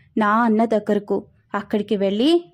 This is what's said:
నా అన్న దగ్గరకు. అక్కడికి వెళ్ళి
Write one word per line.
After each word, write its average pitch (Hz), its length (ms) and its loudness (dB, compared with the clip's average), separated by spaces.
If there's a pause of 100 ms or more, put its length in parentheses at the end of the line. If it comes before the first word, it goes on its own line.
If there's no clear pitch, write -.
(180)
నా 220 260 2
అన్న 226 220 2
దగ్గరకు. 208 600 -2 (280)
అక్కడికి 208 420 -4
వెళ్ళి 220 580 0